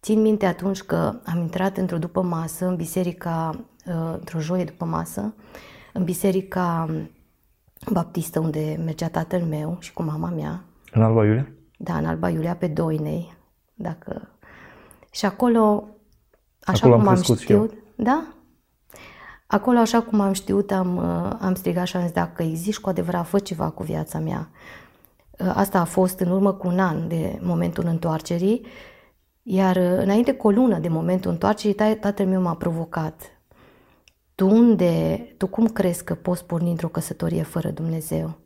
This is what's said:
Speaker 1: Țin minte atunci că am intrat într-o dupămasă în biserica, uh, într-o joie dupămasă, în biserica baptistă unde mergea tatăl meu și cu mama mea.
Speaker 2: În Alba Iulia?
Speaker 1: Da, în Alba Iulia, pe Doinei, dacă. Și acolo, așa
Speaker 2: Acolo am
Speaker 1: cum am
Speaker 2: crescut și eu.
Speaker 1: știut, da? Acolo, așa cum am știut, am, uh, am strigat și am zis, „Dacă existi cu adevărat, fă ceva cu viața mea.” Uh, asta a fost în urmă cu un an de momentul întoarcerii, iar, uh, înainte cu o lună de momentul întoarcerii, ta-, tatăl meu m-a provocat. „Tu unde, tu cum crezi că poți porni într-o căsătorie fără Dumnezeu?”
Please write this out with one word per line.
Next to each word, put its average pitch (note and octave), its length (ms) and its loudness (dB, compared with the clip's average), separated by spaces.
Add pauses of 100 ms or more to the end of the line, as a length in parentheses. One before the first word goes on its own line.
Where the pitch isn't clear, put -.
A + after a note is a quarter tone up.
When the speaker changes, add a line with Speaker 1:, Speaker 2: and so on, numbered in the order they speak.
Speaker 1:
Țin G#3+ 180 2
minte G#3+ 260 2
atunci F#3+ 360 -2
că E3 320 0 (100)
am E3+ 160 -4
intrat F#3 360 -2
într-o F#3 220 -2
dupămasă E3+ 680 -4
în F3+ 100 0
biserica, E3 880 -4 (220)
uh, F3+ 80 -6 (240)
într-o E3 220 -8
joie F3 240 -2
dupămasă, E3 720 -6 (580)
în F#3 120 -2
biserica F3+ 880 -2 (1000)
baptistă E3+ 480 -2
unde D#3 440 -2
mergea D#3+ 240 -4
tatăl E3 340 -2
meu D#3 380 -4
și - 120 -18
cu - 100 -8
mama D#3+ 260 -4
mea. E3 360 -6 (280)
Speaker 2:
În A2 100 6
Alba A2 220 6
Iulia? A2 240 2 (300)
Speaker 1:
Da, E3+ 180 -6
în D3+ 80 -2
Alba E3 240 -2
Iulia, E3 280 -2
pe F3+ 100 -4
Doinei, D#3 720 -4 (380)
dacă. - 540 -10 (840)
Și - 140 -8
acolo, G#3+ 640 2 (760)
așa - 220 2
Speaker 2:
Acolo B2 80 10
am A#2 60 8
Speaker 1:
cum G#2+ 80 6
am F#3+ 60 8
Speaker 2:
crescut F3 240 2
și - 140 2
eu. G#3 120 6
Speaker 1:
știut, - 180 -8 (140)
da? C4+ 300 0 (1200)
Acolo, A#3+ 320 2
așa A#3 240 4
cum A3 180 0
am G3 120 2
știut, G3 400 0
am, F3+ 240 0
uh, F3 440 -2
am F#3 140 0
strigat F3+ 320 -2
și F3+ 100 -6
am F3+ 60 0
zis, F3 100 -2
„Dacă E3+ 300 -2
existi E3 380 -4
cu - 80 -4
adevărat, F3 380 -2
fă G3+ 120 0
ceva E3 320 -4
cu D#3+ 120 -12
viața D#3 360 -6
mea.” D#3+ 320 -4 (880)
Uh, F#3 160 0
asta G3 260 2
a E3+ 40 2
fost F#3 340 0
în F3 120 0
urmă F#3+ 220 4
cu G3 140 -6
un F3+ 120 0
an E3 300 0
de E3 340 -4
momentul E3+ 440 0
întoarcerii, E3+ 800 0 (760)
iar, F#3 340 2
uh, F#3 60 2 (160)
înainte A3 360 2
cu C4 120 -2
o G#3 40 6
lună G#3+ 280 4
de E3 100 -2
momentul F3 420 0
întoarcerii, G3 460 0
ta-, G#3+ 240 2
tatăl G3+ 260 -2
meu F#3 160 2
m-a E3+ 140 0
provocat. E3 680 -4 (1120)
„Tu F#3+ 160 2
unde, F3+ 680 6 (180)
tu F#3 100 -2
cum A3+ 220 2
crezi F#3 360 -2
că E3 100 -4
poți F3+ 300 -4
porni E3+ 260 -2
într-o E3 180 -2
căsătorie E3 540 -4
fără E3 280 -4
Dumnezeu?” D#3+ 760 -6